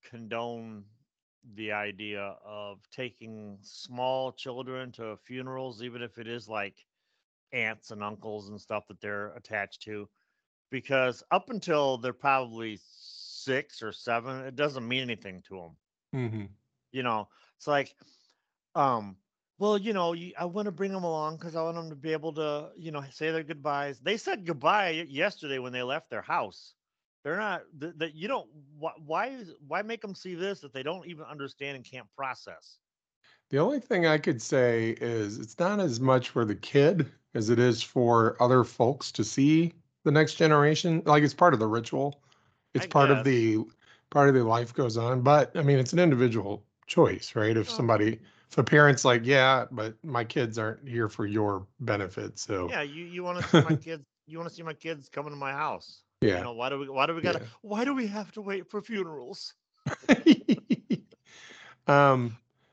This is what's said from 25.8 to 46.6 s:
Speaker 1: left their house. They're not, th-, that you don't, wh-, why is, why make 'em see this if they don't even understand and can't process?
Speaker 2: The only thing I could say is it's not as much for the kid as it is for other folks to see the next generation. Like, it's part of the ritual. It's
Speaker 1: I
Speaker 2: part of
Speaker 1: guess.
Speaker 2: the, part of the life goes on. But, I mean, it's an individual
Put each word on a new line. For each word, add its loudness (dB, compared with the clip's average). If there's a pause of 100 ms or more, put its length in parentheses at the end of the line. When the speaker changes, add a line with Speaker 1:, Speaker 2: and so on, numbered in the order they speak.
Speaker 1:
left -6
their -8
house. -8 (480)
They're -4
not, -6 (160)
th-, -10
that -6
you -10
don't, -6 (300)
wh-, -10
why -4
is, -14
why -6
make -10
'em -12
see -12
this -6
if -18
they -10
don't -8
even -16
understand -12
and -18
can't -20
process? -12 (720)
Speaker 2:
The 0
only 2
thing 0
I 6
could -2
say 2 (100)
is -4
it's -10
not 0
as 0
much 4
for 0
the 0
kid 4 (220)
as 0
it 4
is 6
for 4
other 8
folks 0
to -2
see 4 (300)
the 2
next 4
generation. 4
Like, 6
it's 4
part 6
of 4
the 2
ritual. -2 (520)
It's -2
Speaker 1:
I -8
Speaker 2:
part 6
of 4
Speaker 1:
guess. -2
Speaker 2:
the, 2 (440)
part 6
of 6
the 4
life 0
goes -2
on. 0
But, 6
I -2
mean, 6
it's -2
an 4
individual 2 (220)